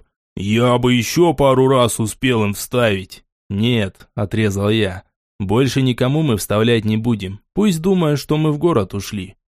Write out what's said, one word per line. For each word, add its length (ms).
«Я 420
бы 160
ещё 400
пару 340
раз 320
успел 440
им 100
вставить». 680
«Нет», 640
отрезал 560
я. 340
«Больше 440
никому 400
мы 140
вставлять 480
не 120
будем. 440
Пусть 300
думают, 360
что 200
мы 120
в 80
город 360
ушли. 420